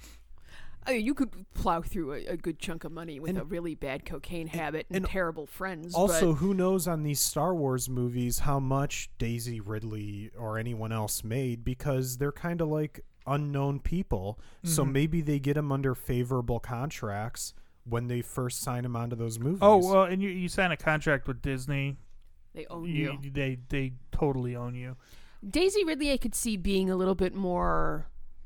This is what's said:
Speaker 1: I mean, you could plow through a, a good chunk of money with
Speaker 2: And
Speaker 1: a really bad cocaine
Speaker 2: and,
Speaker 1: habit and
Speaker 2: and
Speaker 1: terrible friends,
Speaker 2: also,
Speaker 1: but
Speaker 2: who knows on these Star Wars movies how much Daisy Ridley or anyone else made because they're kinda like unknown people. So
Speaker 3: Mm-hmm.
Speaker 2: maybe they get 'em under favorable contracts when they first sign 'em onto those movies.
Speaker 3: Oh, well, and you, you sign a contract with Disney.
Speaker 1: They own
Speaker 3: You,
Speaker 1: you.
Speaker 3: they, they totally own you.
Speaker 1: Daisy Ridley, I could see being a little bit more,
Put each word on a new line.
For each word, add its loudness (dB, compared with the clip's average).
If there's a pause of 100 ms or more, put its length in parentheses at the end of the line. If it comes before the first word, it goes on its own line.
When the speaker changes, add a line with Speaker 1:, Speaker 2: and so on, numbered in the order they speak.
(880)
Speaker 1:
I 2
mean, 2
you 2
could 0 (220)
plow 2
through -4
a, -8
a -4
good -4
chunk -6
of -8
money -10
with -8
Speaker 2:
And 0
Speaker 1:
a -4
really -6
bad -6
cocaine -6
Speaker 2:
and, -14
Speaker 1:
habit -4
and -4
Speaker 2:
and -2
Speaker 1:
terrible -2
friends, -8
Speaker 2:
also, 6
Speaker 1:
but 2
Speaker 2:
who 4
knows 4
on 0
these 0
Star 2
Wars 0
movies 0
how 4
much 0
Daisy -4
Ridley -6
or -4
anyone -2
else -2
made -2
because -2
they're -2
kinda -2
like -2 (220)
unknown 0
people. -2 (240)
So 2
Speaker 3:
Mm-hmm. 2
Speaker 2:
maybe 4
they 2
get 2
'em 0
under 2
favorable 0
contracts -6 (320)
when -2
they -2
first -4
sign -2
'em -2
onto -2
those -2
movies. 2
Speaker 3:
Oh, 12
well, 8
and 2
you, 2
you -2
sign 2
a -2
contract 2
with -4
Disney. -2 (560)
Speaker 1:
They -10
own -8
Speaker 3:
You, 0
Speaker 1:
you. -8
Speaker 3:
they, -2 (100)
they -2 (180)
totally 0
own -6
you. -10 (500)
Speaker 1:
Daisy 4
Ridley, 0
I 4
could 0
see 0
being 4
a 2
little 4
bit 0
more, 2 (380)